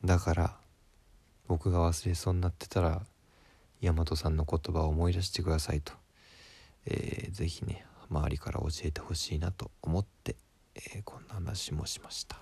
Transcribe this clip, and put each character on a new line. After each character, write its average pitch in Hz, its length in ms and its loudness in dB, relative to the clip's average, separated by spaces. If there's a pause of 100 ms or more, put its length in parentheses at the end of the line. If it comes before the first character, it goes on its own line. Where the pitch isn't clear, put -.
だ 90 160 6
か 82 140 2
ら、 85 240 0 (880)
僕 90 240 2
が 87 80 4
忘 82 300 2
れ 85 60 2
そ - 160 0
う - 20 4
に 90 80 2
な 90 80 2
っ - 20 -2
て - 160 -12
た - 140 2
ら、 82 240 2 (760)
大 87 140 4
和 80 220 2
さ 78 100 0
ん 78 80 4
の 78 80 4
言 78 320 0
葉 80 60 2
を 78 80 4
思 82 200 4
い 90 40 4
出 87 80 2
し 92 100 -2
て - 100 -2
く 82 80 0
だ 80 100 4
さ 80 140 -2
い 76 80 0
と。 - 120 -12 (920)
え - 440 -4
ー、 - 20 -8
ぜ 80 160 -2
ひ - 160 -6
ね、 - 220 -6 (240)
周 73 200 0
り 71 80 -2
か - 140 -6
ら - 80 -2
教 73 80 -2 (160)
え 78 80 0
て - 80 -6
ほ - 140 -6
し - 220 -4
い 76 40 0
な 90 140 0
と - 180 -10 (100)
思 87 200 2
っ 104 40 0 (180)
て、 - 120 -4 (400)
え - 240 -12
ー、 104 60 -10
こ - 140 -14
ん - 80 -20
な - 80 -12
話 95 380 -6
も 76 120 -2
し - 160 -8
ま - 100 -16
し - 140 -8
た。 - 160 -12